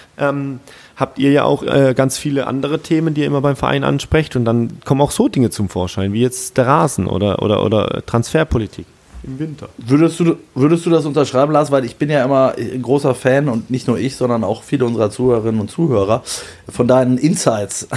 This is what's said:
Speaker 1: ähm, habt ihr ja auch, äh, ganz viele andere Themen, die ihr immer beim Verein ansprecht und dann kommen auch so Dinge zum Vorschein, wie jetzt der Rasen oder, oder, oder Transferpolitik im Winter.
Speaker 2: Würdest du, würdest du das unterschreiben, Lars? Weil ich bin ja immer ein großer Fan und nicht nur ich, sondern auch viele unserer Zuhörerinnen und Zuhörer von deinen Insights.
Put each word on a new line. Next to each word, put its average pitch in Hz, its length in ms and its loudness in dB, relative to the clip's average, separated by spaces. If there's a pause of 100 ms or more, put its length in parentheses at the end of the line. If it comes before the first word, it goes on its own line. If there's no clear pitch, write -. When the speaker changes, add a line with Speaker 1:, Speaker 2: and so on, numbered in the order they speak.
(180)
Speaker 1:
ähm, 139 420 -4 (340)
habt - 240 -6
ihr 139 140 2
ja 143 120 4
auch, 143 180 0
äh, 135 340 2
ganz 135 220 0
viele 139 280 -4
andere 139 340 -4
Themen, 160 340 -2
die 147 80 -2
ihr 143 40 -2
immer 143 140 0
beim 139 160 0
Verein 139 260 -2
ansprecht 143 540 -2
und 123 80 2
dann 117 400 0
kommen 135 160 2
auch 143 100 2
so 247 180 2
Dinge 127 200 2
zum 101 220 -4
Vorschein, 95 420 -4
wie 110 80 -2
jetzt - 380 -4
der 123 80 4
Rasen 143 400 2
oder, 95 340 0
oder, 101 240 2
oder 104 400 0
Transferpolitik 117 800 -2 (380)
im 131 160 -12
Winter. 151 400 -10
Speaker 2:
Würdest 147 420 2
du, 165 160 2 (180)
würdest 160 300 2
du 180 60 0
das 160 160 4
unterschreiben, 139 440 2
Lars? 147 200 2
Weil 139 160 2
ich - 100 -12
bin 147 140 -2
ja 143 120 2
immer 131 360 2
ein 123 240 -6
großer 135 320 2
Fan 139 340 2
und 113 220 -4
nicht 127 180 -4
nur 117 100 2
ich, 127 180 -4
sondern 120 280 0
auch 107 180 -4
viele 139 220 -2
unserer 113 260 0
Zuhörerinnen 113 520 0
und 101 80 -8
Zuhörer 120 520 0 (460)
von - 180 -2
deinen 127 300 4
Insights. 120 800 -2